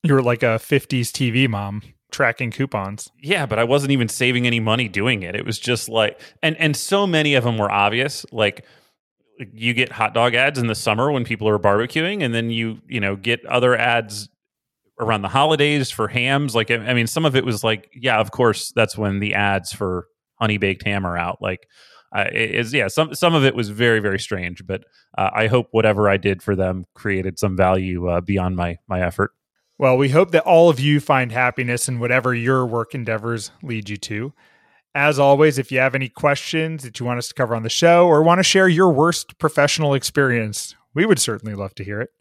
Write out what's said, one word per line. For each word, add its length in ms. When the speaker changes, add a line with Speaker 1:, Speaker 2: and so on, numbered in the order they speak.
Speaker 1:
You 100
were 100
like 200
a 160
fifties 520
T 200
V 160
mom 340
tracking 400
coupons. 600
Speaker 2:
Yeah, 240
but 140
I 60
wasn't 260
even 160
saving 400
any 140
money 260
doing 360
it. 120
It 100
was 140
just 300
like, 300
and, 160
and 200
so 280
many 300
of 80
them 140
were 140
obvious. 600
Like, 340
you 200
get 160
hot 240
dog 220
ads 240
in 80
the 80
summer 380
when 100
people 240
are 100
barbecuing, 680
and 100
then 140
you, 400
you 100
know, 160
get 300
other 280
ads 540
around 220
the 80
holidays 600
for 200
hams. 460
Like, 140
I, 60
I 180
mean, 140
some 160
of 140
it 80
was 180
like, 300
yeah, 260
of 120
course, 440
that's 220
when 220
the 160
ads 360
for 360
honey 160
baked 260
ham 240
are 100
out. 240
Like, 280
uh, 200
it 180
is, 220
yeah, 160
some, 240
some 200
of 120
it 100
was 140
very, 320
very 180
strange, 480
but, 160
uh, 160
I 140
hope 240
whatever 380
I 80
did 260
for 120
them 280
created 460
some 160
value, 540
uh, 100
beyond 380
my, 200
my 120
effort. 300
Speaker 1:
Well, 180
we 140
hope 220
that 120
all 260
of 120
you 180
find 320
happiness 560
in 120
whatever 360
your 300
work 280
endeavors 580
lead 240
you 80
to. 380
As 240
always, 400
if 120
you 80
have 140
any 160
questions 720
that 180
you 60
want 140
us 80
to 80
cover 200
on 60
the 80
show 380
or 160
want 160
to 40
share 240
your 240
worst 460
professional 560
experience, 840
we 100
would 140
certainly 340
love 220
to 80
hear 180
it. 80